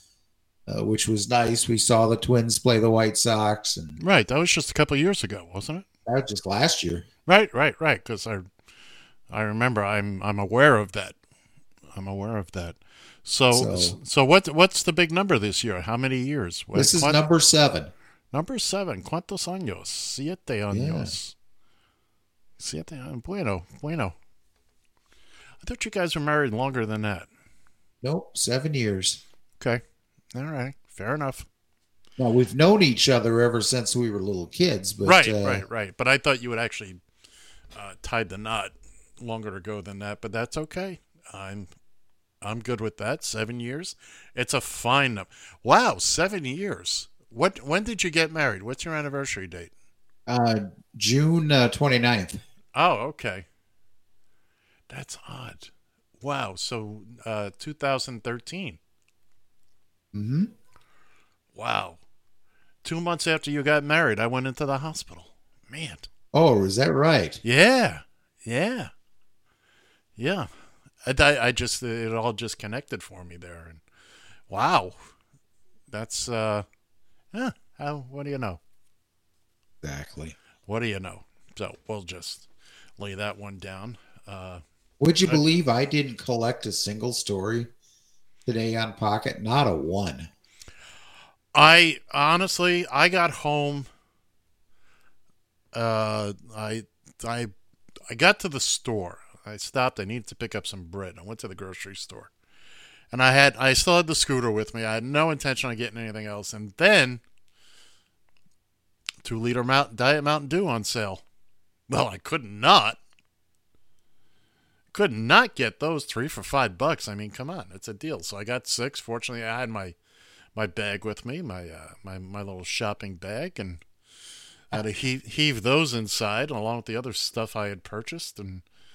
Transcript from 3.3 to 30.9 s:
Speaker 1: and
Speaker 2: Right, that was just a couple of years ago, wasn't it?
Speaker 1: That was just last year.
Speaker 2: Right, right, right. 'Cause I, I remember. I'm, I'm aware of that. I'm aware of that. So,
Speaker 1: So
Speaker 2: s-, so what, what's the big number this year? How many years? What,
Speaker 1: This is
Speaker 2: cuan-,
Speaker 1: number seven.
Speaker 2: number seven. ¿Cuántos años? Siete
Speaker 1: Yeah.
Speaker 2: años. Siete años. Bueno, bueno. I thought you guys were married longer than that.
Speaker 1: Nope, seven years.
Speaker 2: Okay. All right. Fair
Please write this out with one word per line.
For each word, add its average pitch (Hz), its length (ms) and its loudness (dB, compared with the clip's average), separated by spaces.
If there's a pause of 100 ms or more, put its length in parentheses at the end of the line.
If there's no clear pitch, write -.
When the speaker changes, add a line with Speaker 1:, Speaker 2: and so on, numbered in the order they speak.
Speaker 1:
and 76 260 -12
Speaker 2:
Right, 165 260 6
that 127 100 2
was 170 120 2
just - 200 2
a - 40 -10
couple 147 200 4
of 139 80 2
years 190 200 2
ago, 98 300 -8
wasn't 147 280 -8
it? 196 40 -20 (220)
Speaker 1:
That 117 80 -2
was 135 160 0
just 104 160 -6
last 110 360 2
year. 85 220 -4 (220)
Speaker 2:
Right, 196 260 6
right, 139 260 2
right. 147 240 2
'Cause 110 240 -6
I, 107 120 -4 (920)
I 107 120 -2
remember. 110 420 2
I'm, 101 380 -2
I'm 101 160 0
aware 117 380 8
of 104 160 0
that. 98 220 -6 (800)
I'm 98 120 -10
aware 101 320 -6
of 92 140 -8
that. 85 240 -8 (460)
So, 127 300 4
Speaker 1:
So 117 200 2
Speaker 2:
s-, 90 220 0 (100)
so 139 200 4
what, 170 240 8
what's 165 340 4
the 165 120 0
big 165 180 2
number 180 260 2
this 101 240 0
year? 95 200 -2
How 113 160 -4
many 131 200 -2
years? 127 440 -4
What, - 160 -2
Speaker 1:
This 139 160 4
is 165 80 2
Speaker 2:
cuan-, 147 100 4
Speaker 1:
number 156 260 6
seven. 151 540 4 (400)
Speaker 2:
number 175 260 -4
seven. 175 440 -4
¿Cuántos - 440 -6
años? 160 420 -8
Siete - 680 -6
Speaker 1:
Yeah. 104 160 -2
Speaker 2:
años. 143 640 -4 (1200)
Siete 160 380 -10
años. 127 260 -12
Bueno, 123 420 -6 (180)
bueno. 147 320 -4 (1000)
I - 540 -20
thought - 180 -6
you 220 60 -6
guys 175 240 0
were 160 60 -2
married 147 320 2
longer 123 340 0
than 107 160 -4
that. 101 240 -4 (760)
Speaker 1:
Nope, 151 340 -4
seven 135 380 0
years. 104 500 -2 (360)
Speaker 2:
Okay. 120 240 0 (520)
All 131 80 -8
right. 135 300 -8 (120)
Fair 113 280 -6